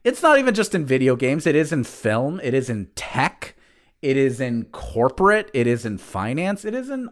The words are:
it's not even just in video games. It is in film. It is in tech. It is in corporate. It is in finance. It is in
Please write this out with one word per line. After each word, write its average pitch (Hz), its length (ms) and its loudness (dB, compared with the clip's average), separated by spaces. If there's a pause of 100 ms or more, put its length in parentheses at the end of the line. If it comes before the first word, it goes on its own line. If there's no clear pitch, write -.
it's 254 180 -2
not 302 160 6
even 254 140 2
just 208 200 -2
in 165 120 0
video 131 320 4
games. 135 280 0
It 151 120 4
is 151 160 0
in 131 100 0
film. 127 580 -2
It 123 120 -4
is 131 160 0
in 104 160 -4 (100)
tech. - 600 -6 (460)
It 135 140 0
is 131 240 0
in 120 320 -4
corporate. 196 840 0
It 120 140 2
is 120 180 0
in 104 120 -6
finance. 156 680 -6
It 214 100 -6
is 254 160 -8
in 262 220 -10